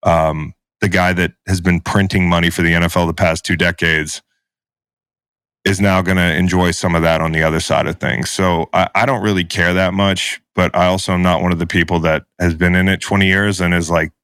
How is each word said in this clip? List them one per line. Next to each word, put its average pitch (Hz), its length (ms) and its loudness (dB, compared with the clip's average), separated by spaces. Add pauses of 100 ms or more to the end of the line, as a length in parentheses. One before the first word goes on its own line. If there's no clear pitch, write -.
um, 80 520 0 (260)
the 104 80 0
guy 90 240 2
that 87 200 0 (140)
has 92 140 -2
been 87 180 2
printing 98 480 0
money 87 220 2
for 87 140 -2
the 85 100 2
N 85 100 2
F 85 140 0
L 87 100 2
the 82 60 -2
past 82 320 0
two 104 120 -2
decades 80 680 -2 (1400)
is 98 120 0
now 95 220 2
gonna 90 320 0
enjoy 90 380 2
some 85 240 -4
of 80 80 0
that 80 180 2
on 80 120 -2
the 80 100 0
other 80 180 0
side 71 260 0
of - 140 -6
things. 58 300 -6
So 87 420 -2
I, 92 220 0
I 107 120 0
don't 123 160 -2
really 98 220 0
care 87 300 0
that 92 180 0
much, 98 480 -2 (140)
but 92 200 0
I 90 120 2
also 92 260 0
am 90 100 0
not 90 200 2
one 90 100 0
of 85 60 -2
the 85 80 -2
people 87 340 -2
that 80 240 0 (160)
has 87 140 0
been 87 200 0
in 92 140 2
it 95 140 -2
twenty 98 240 0
years 98 340 0
and 87 140 0
is 82 160 -2
like 80 200 0 (140)